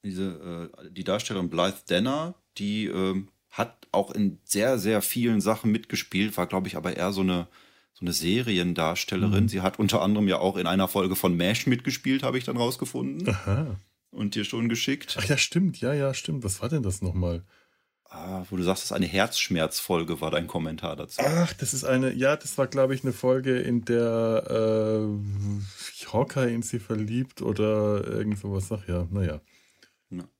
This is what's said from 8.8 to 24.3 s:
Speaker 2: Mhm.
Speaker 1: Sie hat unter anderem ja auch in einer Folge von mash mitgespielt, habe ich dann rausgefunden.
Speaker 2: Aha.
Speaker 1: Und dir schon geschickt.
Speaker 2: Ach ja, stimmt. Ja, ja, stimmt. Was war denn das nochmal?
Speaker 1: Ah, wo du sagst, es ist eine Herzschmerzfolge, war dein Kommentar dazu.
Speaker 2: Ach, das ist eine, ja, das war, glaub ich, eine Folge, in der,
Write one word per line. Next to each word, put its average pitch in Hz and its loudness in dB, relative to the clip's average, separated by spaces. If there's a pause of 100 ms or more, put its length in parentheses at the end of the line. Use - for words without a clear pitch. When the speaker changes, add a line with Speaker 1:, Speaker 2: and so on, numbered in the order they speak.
Speaker 2:
Mhm. 110 4
Speaker 1:
Sie 95 -2
hat 92 0
unter 101 4
anderem 104 4
ja 90 4
auch 95 2
in 85 0
einer 95 4
Folge 92 0
von 90 2
mash 92 2
mitgespielt, 131 0
habe 127 0
ich 123 -4
dann 131 -4
rausgefunden. 131 -2
Speaker 2:
Aha. 101 -2 (320)
Speaker 1:
Und 104 -4
dir 107 -2
schon 117 -2
geschickt. 123 -2
Speaker 2:
Ach 98 0
ja, 139 2
stimmt. 170 2
Ja, 131 0
ja, 139 0
stimmt. 131 -6
Was 95 -4
war 117 -4
denn 143 0
das 92 -2
nochmal? 87 0 (640)
Speaker 1:
Ah, 92 -10
wo 98 -6
du 90 0
sagst, 92 0
es - -6
ist - -2
eine 95 2
Herzschmerzfolge, 82 0
war 80 -2
dein 78 0
Kommentar 80 -6
dazu. - -10
Speaker 2:
Ach, 165 2
das - -4
ist 135 -4
eine, 131 2
ja, 135 4
das - -8
war, 135 2
glaub 135 4
ich, 131 -4
eine 131 0
Folge, 127 2
in 120 0
der, 113 2